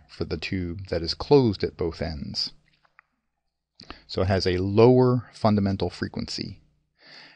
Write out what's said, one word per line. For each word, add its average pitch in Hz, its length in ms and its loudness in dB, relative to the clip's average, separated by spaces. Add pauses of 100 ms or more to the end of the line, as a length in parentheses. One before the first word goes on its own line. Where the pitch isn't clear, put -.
for - 160 -8
the 85 120 -8
tube 90 520 -8
that 85 140 -4
is 82 120 -6
closed 127 480 2
at - 140 -4
both 85 260 -6
ends. 78 500 -8 (1500)
So - 160 -4
it 92 60 0
has 92 180 0
a 90 120 0
lower 123 760 4
fundamental 101 580 0
frequency. - 680 -8 (760)